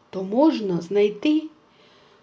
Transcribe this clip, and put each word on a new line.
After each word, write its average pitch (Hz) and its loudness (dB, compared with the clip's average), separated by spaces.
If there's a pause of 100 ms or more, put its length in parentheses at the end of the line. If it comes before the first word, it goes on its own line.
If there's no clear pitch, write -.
(100)
то 190 -6
можна 214 0
знайти 208 0 (800)